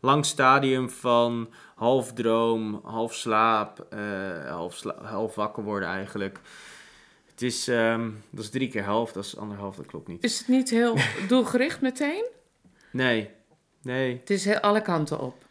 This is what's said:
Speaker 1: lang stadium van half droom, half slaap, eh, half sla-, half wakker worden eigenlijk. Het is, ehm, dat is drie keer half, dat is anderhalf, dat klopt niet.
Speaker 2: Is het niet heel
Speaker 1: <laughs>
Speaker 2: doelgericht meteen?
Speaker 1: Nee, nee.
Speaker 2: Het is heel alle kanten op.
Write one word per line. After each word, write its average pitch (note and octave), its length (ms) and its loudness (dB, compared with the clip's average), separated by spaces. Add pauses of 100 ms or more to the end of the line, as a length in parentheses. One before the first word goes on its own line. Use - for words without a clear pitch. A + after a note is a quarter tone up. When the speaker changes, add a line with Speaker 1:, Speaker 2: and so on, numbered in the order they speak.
Speaker 1:
lang C#3+ 260 4
stadium C3 640 4
van A#2+ 600 2 (240)
half A#2+ 380 2
droom, A2+ 720 2
half A2+ 300 -4
slaap, A2 760 2
eh, F#2+ 600 -6
half F2 260 -6
sla-, - 260 -8
half G#2+ 320 -4
wakker G#2+ 280 -4
worden G2+ 260 -4
eigenlijk. G2 520 -6 (880)
Het - 120 -10
is, B2 260 -2
ehm, A2+ 420 2 (200)
dat G#2+ 140 -10
is G#2 60 -12
drie B2+ 180 -2
keer G#2 160 -4
half, A2 280 0
dat G2 120 -8
is - 120 -12
anderhalf, G2+ 400 -10
dat D#2 100 -14
klopt - 220 -14
niet. E2+ 160 -8
Speaker 2:
Is A#3 140 0
het - 100 -10
niet B3+ 220 4
heel A#3 260 2 (160)
Speaker 1:
<laughs> G3 160 -6
Speaker 2:
doelgericht B3 520 2
meteen? D4 440 -2 (680)
Speaker 1:
Nee, A#2+ 400 0 (520)
nee. B2+ 380 -2
Speaker 2:
Het - 100 -10
is G3 140 0
heel G3+ 160 2
alle G#3 220 4
kanten D#3 380 -2
op. - 300 -10